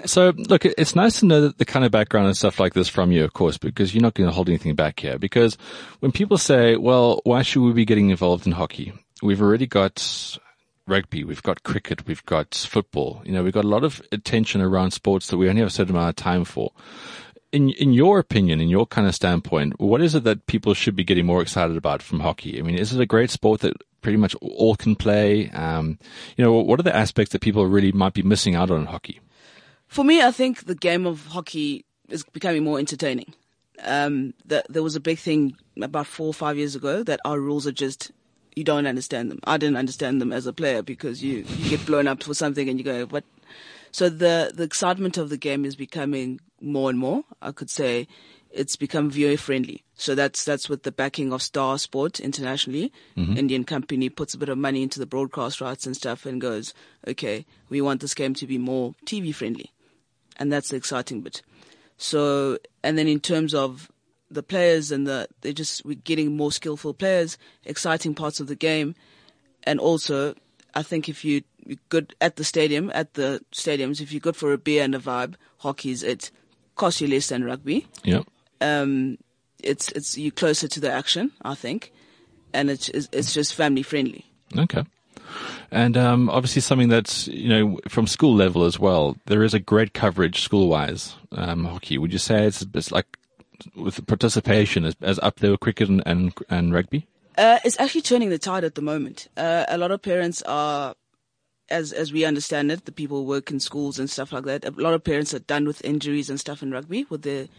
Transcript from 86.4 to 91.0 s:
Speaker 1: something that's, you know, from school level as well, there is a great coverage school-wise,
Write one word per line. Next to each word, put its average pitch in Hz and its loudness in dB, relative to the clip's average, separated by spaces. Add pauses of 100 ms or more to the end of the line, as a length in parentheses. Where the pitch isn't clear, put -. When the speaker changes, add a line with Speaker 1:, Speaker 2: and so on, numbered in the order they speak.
Speaker 1:
something 127 4
that's, 117 2
you - -4
know, 107 4 (100)
from 113 2
school 139 4
level 90 6
as 85 2
well, 80 4 (100)
there 104 4
is 110 2
a 107 4
great 104 2
coverage 90 2
school-wise, 80 2 (180)